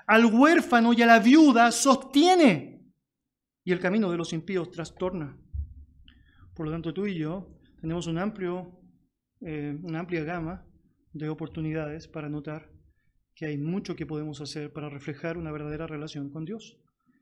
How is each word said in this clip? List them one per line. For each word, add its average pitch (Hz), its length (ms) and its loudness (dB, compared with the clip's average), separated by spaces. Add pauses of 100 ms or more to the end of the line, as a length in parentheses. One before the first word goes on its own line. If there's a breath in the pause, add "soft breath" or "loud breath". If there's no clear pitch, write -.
al 226 200 6
huérfano 240 680 4
y 233 80 4
a 233 40 6
la 233 140 8
viuda 240 500 8
sostiene, 277 1120 4 (840)
y 180 80 -2
el 175 80 -2
camino 190 280 0
de 175 60 -2
los 165 160 -6
impíos 170 400 -6
trastorna". 165 680 -8 (1160 soft breath)
Por 160 100 -10
lo 151 60 -6
tanto, 165 220 -8
tú 196 140 -6
y 190 100 -6
yo 151 420 -10 (220 soft breath)
tenemos 165 260 -6
un 165 100 -4
amplio, 185 640 -8 (600)
eh, 147 420 -8
una 165 160 -8
amplia 170 240 -6
gama 170 420 -10 (460)
de 151 160 -10
oportunidades 156 800 -8
para 151 220 -12
notar 151 420 -12 (640)
que 156 120 -10
hay 147 100 -6
mucho 175 400 -6
que 160 80 -10
podemos 151 340 -10
hacer 147 320 -12
para 151 180 -12
reflejar 151 480 -10
una 165 140 -10
verdadera 151 360 -10
relación 151 420 -10
con 156 160 -12
Dios. 208 340 -14 (420)